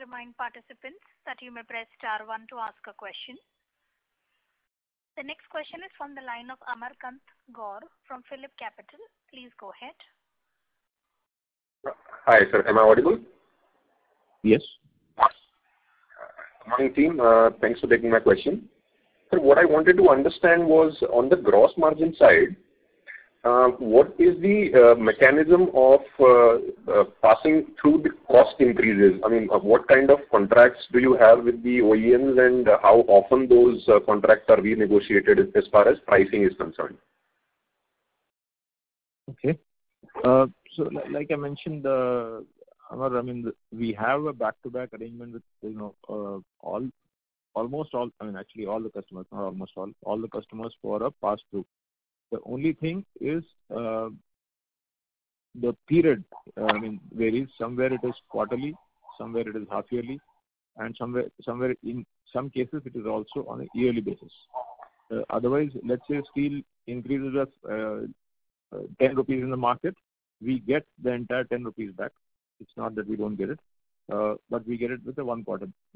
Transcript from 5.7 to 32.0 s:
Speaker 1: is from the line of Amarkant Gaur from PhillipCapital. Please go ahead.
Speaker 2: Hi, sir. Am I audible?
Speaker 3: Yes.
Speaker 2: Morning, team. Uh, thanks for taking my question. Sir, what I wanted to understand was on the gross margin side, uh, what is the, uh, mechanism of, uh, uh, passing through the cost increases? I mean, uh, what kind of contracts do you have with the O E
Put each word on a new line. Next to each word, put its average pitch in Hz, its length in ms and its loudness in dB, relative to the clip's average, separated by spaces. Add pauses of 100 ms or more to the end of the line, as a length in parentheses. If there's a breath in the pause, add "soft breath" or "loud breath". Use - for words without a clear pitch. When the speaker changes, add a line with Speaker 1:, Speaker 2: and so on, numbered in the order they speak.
Speaker 1:
is 381 140 -20
from 285 160 -18
the 269 80 -20
line 240 260 -18
of 262 160 -20
Amarkant 247 560 -18 (320)
Gaur 214 280 -18 (280)
from 254 140 -20 (100)
PhillipCapital. 269 720 -20 (280)
Please 247 200 -20 (100)
go 196 160 -20
ahead. 277 180 -20 (2250)
Speaker 2:
Hi, 107 260 4
sir. 101 160 0
Am 107 120 0
I - 20 4
audible? 123 380 4 (1200)
Speaker 3:
Yes. 110 200 2 (2000)
Speaker 2:
Morning, 127 280 -4
team. 151 260 0
Uh, 113 300 4 (100)
thanks 117 200 -4
for 123 80 -6
taking 117 220 2
my 113 100 2
question. 127 500 0 (600)
Sir, - 80 0
what 139 200 4
I 175 80 4
wanted 160 320 2
to 185 100 4
understand 165 580 2
was 160 300 2 (160)
on 123 160 0
the 123 80 2
gross 101 400 4
margin 160 420 -2
side, 101 380 6 (880 loud breath)
uh, 123 240 2 (100)
what 123 300 4 (100)
is 175 220 2
the, 202 340 0
uh, 117 260 8
mechanism 151 720 2
of, 131 280 6 (180)
uh, 120 380 6 (340)
uh, 101 140 2 (180)
passing 151 440 2 (140)
through 151 220 2
the 160 80 -2 (160)
cost - 320 6
increases? 104 680 2
I 107 40 0
mean, 113 240 -2
uh, 95 60 2
what 104 280 2
kind 135 240 4
of 143 80 6 (140)
contracts 113 600 4
do 120 60 4
you 127 160 4
have 117 300 8
with 117 180 -2
the 123 200 -2
O 110 120 4
E 113 220 2